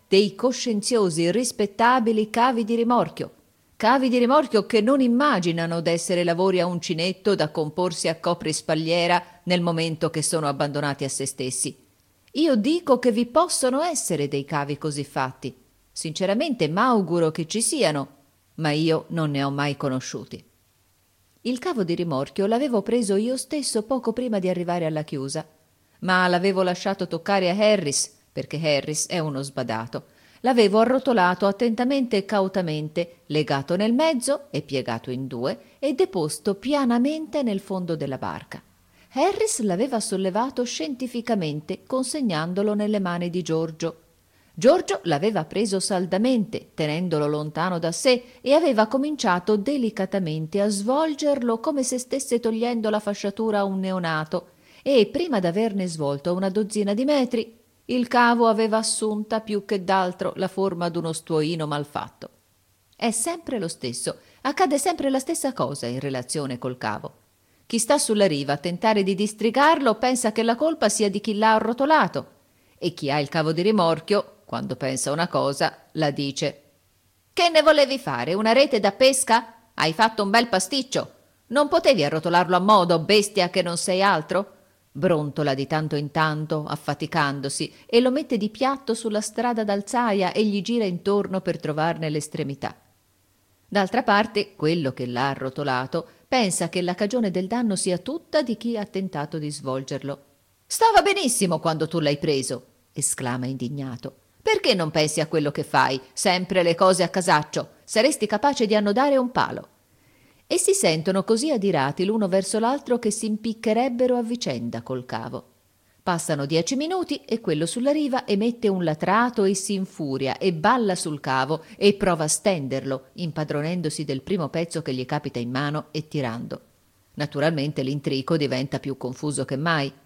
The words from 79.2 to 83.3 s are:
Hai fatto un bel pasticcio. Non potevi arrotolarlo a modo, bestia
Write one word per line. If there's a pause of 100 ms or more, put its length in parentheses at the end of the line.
Hai
fatto
un
bel
pasticcio. (360)
Non
potevi
arrotolarlo
a
modo,
bestia